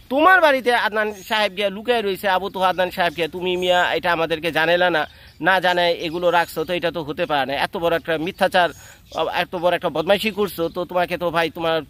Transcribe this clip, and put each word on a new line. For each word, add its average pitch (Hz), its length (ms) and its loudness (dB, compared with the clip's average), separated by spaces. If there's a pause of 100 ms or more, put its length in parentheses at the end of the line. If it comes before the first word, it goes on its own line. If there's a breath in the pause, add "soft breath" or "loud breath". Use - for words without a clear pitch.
তোমার 339 320 6
বাড়িতে 262 340 2
আদনান 214 380 0 (160)
সাহেব 214 280 0
গিয়া 202 120 -2
লুকিয়ে 226 320 0
রয়েছে, 202 280 -2
আবু 185 220 0
তোহা 185 180 2
আদনান 180 220 0
সাহেবকে 170 380 0
তুমি 180 280 -2
মিয়া 180 380 2
এটা 170 180 0
আমাদেরকে 160 400 -2
জানাইলা 170 380 4
না, 156 160 0 (340 loud breath)
না 185 200 4
জানায় 175 320 2
এগুলো 170 380 -2
রাখছো, 165 340 0
তো 180 80 -6
এটা 170 180 -2
তো 165 120 -8
হতে 156 240 -6
পারে 143 200 0
না, 135 160 -2
এত 175 140 -4
বড় 170 200 0
একটা 160 220 -4
মিথ্যাচার, 180 520 0 (640 loud breath)
এত 175 220 -2
বড় 175 200 0
একটা 175 120 -2
বদমাইশি 170 420 0
করছো, 180 380 -4
তো 180 160 -6
তোমাকে 175 340 -2
তো 175 120 -2
ভাই 165 200 0
তোমার 165 400 -2